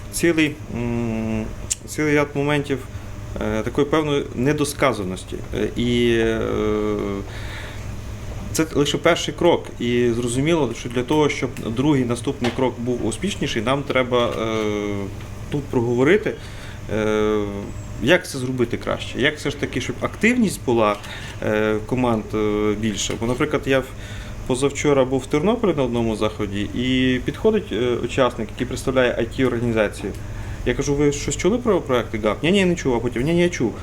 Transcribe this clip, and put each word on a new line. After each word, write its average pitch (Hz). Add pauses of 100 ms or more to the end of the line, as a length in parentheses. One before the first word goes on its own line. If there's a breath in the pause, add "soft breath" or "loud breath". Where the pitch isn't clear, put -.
(120)
цілий, 160 (200)
м, 113 (420)
цілий 151
ряд 147
моментів, 143 (640 loud breath)
е, 110
такої 123
певної 147 (100)
недосказаності. 127 (200)
Е, 107
і, 120
е, 113 (2250 loud breath)
це 160 (100)
лише 143
перший 165
крок. 170 (140)
І 120
зрозуміло, 131
що 127
для 123
того, 151
щоб - (260)
другий 131
наступний 123
крок 123
був 120
успішніший, 127
нам 135
треба, 123
е, 110 (880)
тут 143
проговорити, 131 (600 loud breath)
е, 107 (600)
як 165
це -
зробити 127
краще, 104
як 151
все -
ж -
таки, -
щоб -
активність 220
була, 113 (480 loud breath)
е, 107
команд, 120 (100)
е, 107
більше. 104
Бо, 110
наприклад, 135
я 135
в-, 127 (600 loud breath)
позавчора 135
був 131
в 127
Тернополі 190
на 139
одному 117
заході, 104
і 127
підходить, 220
е, 120
учасник, 120
який -
представляє 127
I -
T-організацію. 113 (540 loud breath)
Я 170
кажу: 143
«Ви 143
щось 143
чули 202
про 214
проект 117
ігап?» 104
«Ні, 156
ні, 196
не 175
чув». 131
А 113
потім: 120
«Ні, 160
ні, 170
я 175
чув». 113